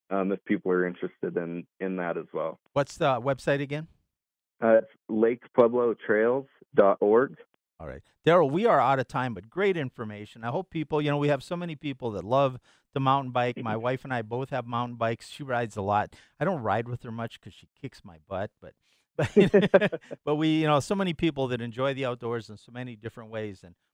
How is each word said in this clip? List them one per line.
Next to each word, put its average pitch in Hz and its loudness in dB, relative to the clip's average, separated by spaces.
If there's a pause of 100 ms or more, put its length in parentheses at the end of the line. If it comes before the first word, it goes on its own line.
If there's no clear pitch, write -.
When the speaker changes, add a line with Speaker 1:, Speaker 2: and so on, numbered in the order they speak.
(120)
Speaker 1:
um, 98 0
if 95 -4
people 92 -2
are 90 4
interested 90 -6
in, 85 -6 (140)
in 95 -4
that 87 -4
as 78 -8
well. 80 -6 (140)
Speaker 2:
What's 143 -4
the 135 0
website 139 -2
again? 147 -8 (760)
Speaker 1:
Uh, 113 6
it's - -2 (160)
lake 113 2 (140)
pueblo 120 4
trails 117 0 (300)
dot 101 6
org. 113 4 (420)
Speaker 2:
All 80 -14
right. 67 -14 (260)
Daryl, 160 4
we 190 0
are 175 6
out 131 4
of 127 -4
time, 127 -4
but 107 -14
great 190 -2
information. 110 -10
I 117 -6
hope 160 -6
people, 156 -2
you 147 0
know, 147 0
we 147 0
have 139 0
so - -10
many 170 -8
people 131 -8
that 92 -8
love 127 2 (340)
to 139 -2
mountain 135 2
bike. 123 0
My 113 -4
Speaker 1:
<laughs> - -
Speaker 2:
wife 123 -4
and 135 -8
I 117 -2
both 120 -8
have 123 -6
mountain 120 -4
bikes. 117 -2
She - -16
rides 120 -4
a 101 -6
lot. 101 0 (260)
I 147 -2
don't 170 -2
ride 110 0
with 123 -8
her 120 -12
much 113 -10
'cause - -20
she - -20 (120)
kicks - -14
my 87 -20 (100)
butt, 95 -6 (100)
but, - -20 (420)
but, 190 4 (100)
<laughs> - -16
but 147 0
we, 156 2
you 156 2
know, 147 4
so - -6
many 196 -2
people 143 -2
that 123 -4
enjoy 123 -4
the 131 -4
outdoors 117 -6
in 101 -18
so - -20
many 123 -12
different 110 -14
ways, 107 -8
and 87 -20 (180)